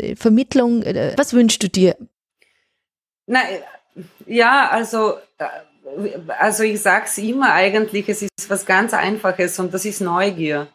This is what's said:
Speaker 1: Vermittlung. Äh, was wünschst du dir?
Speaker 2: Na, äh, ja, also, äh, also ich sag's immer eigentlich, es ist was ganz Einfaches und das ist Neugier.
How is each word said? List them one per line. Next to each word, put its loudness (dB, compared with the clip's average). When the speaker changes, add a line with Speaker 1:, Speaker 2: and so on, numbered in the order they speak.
Speaker 1:
Vermittlung. 2
Äh, -2
was -2
wünschst 4
du -2
dir? 4
Speaker 2:
Na, 2
äh, -8
ja, 4
also, -2
äh, -8
also 0
ich 0
sag's 0
immer 0
eigentlich, 0
es -4
ist -10
was -4
ganz 2
Einfaches -2
und -4
das -4
ist -6
Neugier. -2